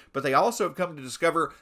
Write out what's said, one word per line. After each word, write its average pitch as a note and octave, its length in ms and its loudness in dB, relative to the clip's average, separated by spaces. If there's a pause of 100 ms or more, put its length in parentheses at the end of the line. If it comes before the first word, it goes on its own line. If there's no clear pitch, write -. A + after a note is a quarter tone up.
(140)
but C#3 80 -4
they C3+ 140 2
also G#3+ 300 4
have - 120 -6
come F3 180 -4
to C#3+ 60 -14
discover D#3 500 -2 (100)